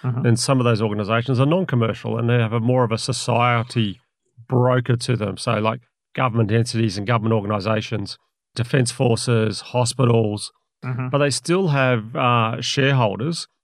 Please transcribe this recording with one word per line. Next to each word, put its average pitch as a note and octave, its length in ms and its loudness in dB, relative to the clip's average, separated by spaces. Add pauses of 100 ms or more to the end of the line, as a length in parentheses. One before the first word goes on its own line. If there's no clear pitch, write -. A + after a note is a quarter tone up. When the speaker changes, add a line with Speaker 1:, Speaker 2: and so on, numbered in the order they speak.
Speaker 1:
Mm-hmm. B2 240 -4
Speaker 2:
and A2+ 140 4
some C3+ 220 2
of - 20 2
those A#2 180 2
organisations A2+ 600 0
are C3+ 40 4
non-commercial A#2+ 720 0
and A#2 120 0
they A#2+ 100 4
have A2 140 0
a A#2 80 0
more B2+ 240 2
of A2 80 -2
a A2 40 0
society A#2 1040 0 (480)
broker B2 480 2
to A#2 220 -2
them. F#2+ 200 -4
So A2 220 -2
like A2 220 -2 (340)
government A2+ 360 0
entities A2+ 460 0
and G#2 80 -8
government A2+ 280 0
organisations, G#2 840 -4 (380)
defence B2 360 0
forces, A2+ 720 0
hospitals, A#2 880 0 (320)
Speaker 1:
Mm-hmm. B2+ 260 -6
Speaker 2:
but C#3 100 0
they C#3+ 100 2
still F3+ 380 -2
have, B2+ 480 0
uh, A#2+ 440 2
shareholders C3 880 0 (160)